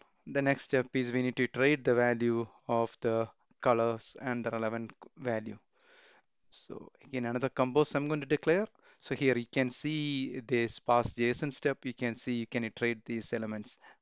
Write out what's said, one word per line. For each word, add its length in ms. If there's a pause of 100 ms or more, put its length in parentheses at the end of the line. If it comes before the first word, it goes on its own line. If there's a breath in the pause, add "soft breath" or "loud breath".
(260)
the 160
next 220
step 280
is 180
we 120
need 140
to 80
iterate 380
the 120
value 500 (220)
of 340
the 260 (320)
colors 640
and 240
the 60
relevant 400 (260)
value. 400 (960 soft breath)
So 400 (120)
again, 220
another 240
compose 460
I'm 120
going 140
to 60
declare. 400 (320 soft breath)
So 140
here 240
you 80
can 240
see 680
this 400
parse 320
json 420
step. 320
You 80
can 220
see 180
you 140
can 160
iterate 420
these 260
elements, 460 (240 loud breath)